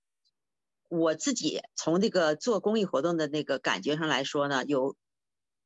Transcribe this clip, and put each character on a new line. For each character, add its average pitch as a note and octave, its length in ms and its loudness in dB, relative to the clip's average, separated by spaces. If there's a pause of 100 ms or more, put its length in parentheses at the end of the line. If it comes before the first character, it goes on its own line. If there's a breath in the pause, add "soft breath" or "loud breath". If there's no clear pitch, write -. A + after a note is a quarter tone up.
(880)
我 E3 280 2
自 C4+ 160 -2
己 D#3 300 -2 (120)
从 E3 260 2
这 G#3+ 100 2
个 D#3 260 2
做 G#3 240 0
公 G#3+ 180 0
益 G3+ 60 2
活 C#3 180 0
动 E3+ 140 0
的 D#3 100 0
那 D3 160 -4
个 C3+ 160 -2
感 G#2 240 -2
觉 C#3+ 140 0
上 D#3+ 100 -2
来 C#3 160 0
说 C#3+ 240 -2
呢， C3+ 200 0
有， C3+ 280 0 (720)